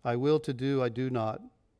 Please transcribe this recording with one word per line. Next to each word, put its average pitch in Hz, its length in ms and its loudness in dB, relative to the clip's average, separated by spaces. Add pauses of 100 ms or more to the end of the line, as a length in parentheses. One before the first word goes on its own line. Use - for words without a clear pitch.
I 120 100 0
will 143 240 4
to 151 140 -4
do, 131 280 0
I 123 100 2
do 127 200 -4
not, 113 320 -2 (380)